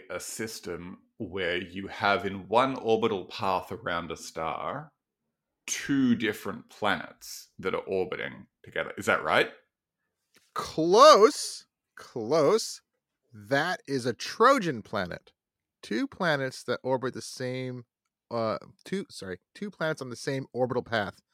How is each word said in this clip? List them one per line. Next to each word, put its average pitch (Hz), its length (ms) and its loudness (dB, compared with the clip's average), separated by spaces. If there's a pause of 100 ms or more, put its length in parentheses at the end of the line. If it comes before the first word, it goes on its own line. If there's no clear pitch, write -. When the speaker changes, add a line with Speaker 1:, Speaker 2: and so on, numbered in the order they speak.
Speaker 1:
a 90 100 -8
system 90 800 -10 (200)
where 90 380 -4
you 92 300 -8
have 101 380 0
in 95 240 -8
one 131 260 2
orbital 110 500 0
path 92 460 -2
around 85 400 -4
a 78 60 -6
star 85 720 -8 (760)
two 135 480 2
different 101 540 -4
planets - 800 -4 (120)
that 92 140 -2
are 87 80 -2
orbiting - 640 -4 (160)
together. - 340 -6
Is 101 80 -8
that 95 180 4
right? 92 280 2 (1040)
Speaker 2:
Close. 220 1120 6 (300)
Close. 147 840 0 (500)
That 139 560 -2
is 131 200 -4
a 117 60 -2
Trojan 208 680 2
planet. 90 500 -6 (520)
Two 247 240 -4
planets 143 560 -2
that - 200 -4
orbit 127 300 -2
the 113 80 -10
same, 127 640 -8 (460)
uh, 113 260 -2 (260)
two, 190 280 -6
sorry, 92 260 -10 (160)
two 208 160 -10
planets 160 320 -6
on 127 80 -10
the 120 60 -10
same 135 380 -6
orbital 123 280 -2
path 104 400 -4 (120)